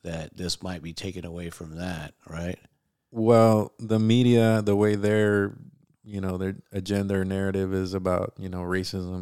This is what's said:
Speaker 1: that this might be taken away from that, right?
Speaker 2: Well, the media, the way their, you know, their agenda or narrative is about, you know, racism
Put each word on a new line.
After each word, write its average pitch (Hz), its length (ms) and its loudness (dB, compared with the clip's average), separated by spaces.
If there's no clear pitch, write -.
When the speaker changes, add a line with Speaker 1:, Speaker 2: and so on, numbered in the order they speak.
Speaker 1:
that 82 320 -10
this 87 260 -8
might 90 220 -10
be 82 80 -12
taken 90 320 -10
away 85 280 -10
from 80 260 -14
that, 85 360 -8
right? 85 320 -8
Speaker 2:
Well, 113 680 6
the 110 180 -2
media, 113 640 4
the 101 140 2
way 104 200 4
their, 104 600 2
you 101 180 -10
know, 92 160 -4
their 95 200 -4
agenda 98 440 -2
or 95 100 0
narrative 95 480 -2
is 92 220 -2
about, 92 420 -2
you 95 120 -10
know, 90 120 -8
racism 92 600 -4